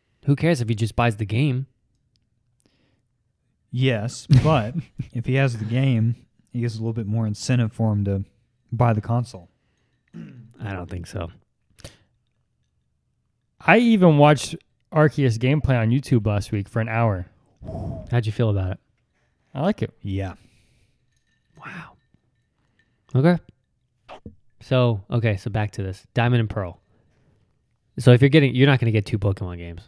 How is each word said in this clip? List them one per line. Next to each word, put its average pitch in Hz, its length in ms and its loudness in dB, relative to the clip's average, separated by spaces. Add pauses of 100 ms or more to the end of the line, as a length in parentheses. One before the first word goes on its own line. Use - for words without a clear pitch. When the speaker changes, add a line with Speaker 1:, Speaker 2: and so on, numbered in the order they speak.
(260)
Speaker 1:
Who 143 100 2
cares 156 260 0
if 110 80 -4
he 123 60 0
just 107 200 -4
buys 117 220 0
the 107 80 -6
game? 127 420 -2 (2000)
Speaker 2:
Yes, 120 560 -4 (160)
but 135 320 0 (180)
<laughs> - 200 -12
if 120 120 -6
he 131 100 -2
has 135 220 0
the 107 80 -6
game, 120 500 0 (360)
he 123 100 -6
gets 117 140 -4
a 110 40 -10
little 113 140 -4
bit 113 140 -6
more 110 200 -2
incentive 117 440 -2
for 113 220 0
him 101 120 0
to 98 180 -2 (480)
buy 117 220 2
the 104 80 -2
console. 117 480 -6 (1120)
Speaker 1:
I 101 140 -8
don't 90 160 -10
think 87 180 -10
so. 90 240 -8 (2250)
Speaker 3:
I 180 120 6
even 202 400 6
watched 147 380 4 (360)
Arceus 143 460 2
gameplay 131 420 0
on 110 120 0
YouTube 123 340 0
last 104 260 -2
week 101 160 -4
for - 140 -6
an 113 80 -4
hour. 110 380 -2 (840)
Speaker 1:
How'd 120 160 -2
you 107 60 -4
feel 113 180 0
about 95 220 -2
it? - 80 -10 (720)
Speaker 3:
I 135 80 -6
like 190 220 -2
it. - 180 -6
Speaker 2:
Yeah. 95 320 -6 (1300)
Speaker 1:
Wow. - 280 -18 (1200)
Okay. 165 220 4 (1200)
So, 120 500 0
okay, 110 260 0
so 110 140 -10
back 104 200 -2
to - 120 -8
this. 95 300 -10
Diamond 120 280 2
and 107 80 -2
Pearl. 90 300 -8 (1200)
So 123 140 6
if 123 80 6
you're 139 80 6
getting, 135 260 4
you're 131 120 4
not 135 120 4
gonna 117 120 0
get 110 140 0
two 107 140 -4
Pokemon 95 380 -4
games. 85 300 -14